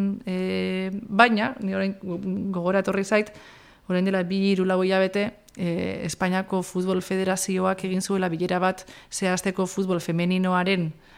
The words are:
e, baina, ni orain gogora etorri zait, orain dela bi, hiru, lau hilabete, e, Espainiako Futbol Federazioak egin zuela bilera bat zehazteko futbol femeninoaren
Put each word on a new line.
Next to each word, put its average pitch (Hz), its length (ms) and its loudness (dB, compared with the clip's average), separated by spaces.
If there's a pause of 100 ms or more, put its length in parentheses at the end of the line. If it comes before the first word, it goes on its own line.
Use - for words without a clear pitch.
(240)
e, 185 680 -2 (160)
baina, 226 520 4
ni 190 160 -4
orain 190 200 -2 (560)
gogora 185 280 0
etorri 190 240 0
zait, 214 280 2 (560)
orain 180 180 2
dela 190 180 0
bi, 190 180 0 (100)
hiru, 185 160 4
lau 185 160 4
hilabete, 190 420 2 (300)
e, 175 520 -2
Espainiako 185 560 0
Futbol 185 380 0
Federazioak 190 840 0
egin 185 180 0
zuela 190 280 0
bilera 175 300 0
bat 185 240 0 (280)
zehazteko 185 560 0
futbol 185 360 0
femeninoaren 180 880 2 (280)